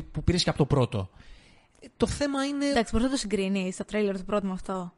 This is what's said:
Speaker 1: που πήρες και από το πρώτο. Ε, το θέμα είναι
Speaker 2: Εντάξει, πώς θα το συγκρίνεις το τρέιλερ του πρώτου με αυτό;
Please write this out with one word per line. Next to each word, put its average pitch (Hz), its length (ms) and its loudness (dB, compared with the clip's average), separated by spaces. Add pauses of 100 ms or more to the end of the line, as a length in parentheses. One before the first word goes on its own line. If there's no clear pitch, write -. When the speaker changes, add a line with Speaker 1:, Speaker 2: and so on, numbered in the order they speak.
(120)
Speaker 1:
που 151 120 -6
πήρες 175 200 4
και - 60 2
από - 80 0
το 147 80 4
πρώτο. 120 440 2 (720)
Ε, - 80 -20 (100)
το 233 100 4
θέμα 277 380 -2
είναι 285 200 -2
Speaker 2:
Εντάξει, 277 260 0
πώς 220 100 2
θα 262 80 2
το 269 80 0
συγκρίνεις 190 600 -2
το 196 80 -6
τρέιλερ 202 320 0
του 185 80 -8
πρώτου 208 220 0
με 185 60 -2
αυτό; 185 440 -6